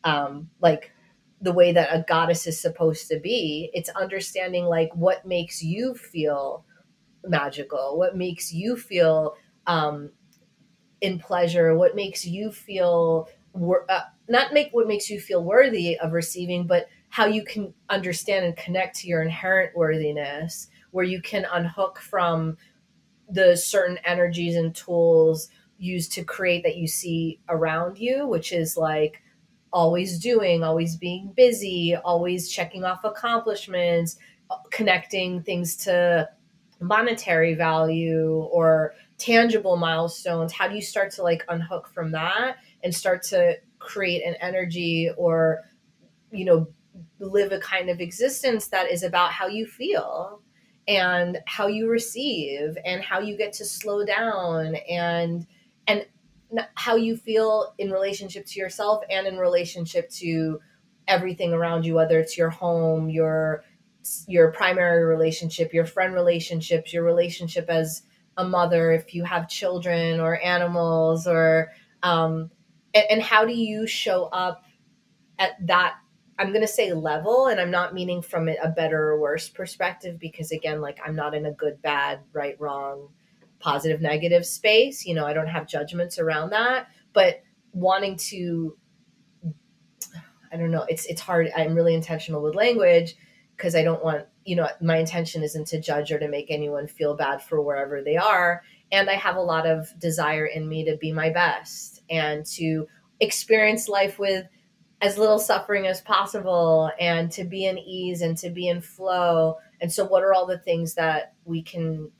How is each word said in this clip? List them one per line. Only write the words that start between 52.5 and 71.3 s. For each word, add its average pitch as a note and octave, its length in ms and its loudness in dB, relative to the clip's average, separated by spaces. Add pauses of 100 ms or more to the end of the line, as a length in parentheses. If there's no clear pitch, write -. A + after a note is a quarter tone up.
and F3+ 180 -6
how F#3+ 180 -4
you G#3 180 -6
get G#3 160 -4
to G#3 100 -12
slow G#3 420 -4
down F#3 720 -2 (140)
and, E3+ 580 -2 (400)
and G#3 200 -2 (440)
n-, A3+ 240 -6
how A#3 220 0
you A3+ 180 0
feel A3 600 0
in G3 120 -4
relationship G3 560 -4
to - 140 -12
yourself G#3 500 -2
and F#3+ 160 -2
in F#3+ 120 -4
relationship F3 720 0
to D#3+ 500 -4 (480)
everything F3+ 460 0
around E3 320 0
you, E3 100 0
whether D#3+ 240 6
it's D#3+ 180 -2
your E3 120 2
home, E3 600 0
your, D#3+ 540 0 (640)
your E3+ 240 8
primary F3 540 4
relationship, D#3+ 680 0
your E3 120 4
friend F#3 280 -2
relationships, E3+ 800 0
your E3+ 120 -2
relationship E3+ 640 0
as D#3+ 340 0 (320)
a F#3 80 -2
mother, F3 480 2
if E3 240 0
you F3 80 -4
have E3+ 240 -2
children E3+ 720 -2
or E3 220 0
animals, E3+ 840 2
or, D#3+ 440 4 (300)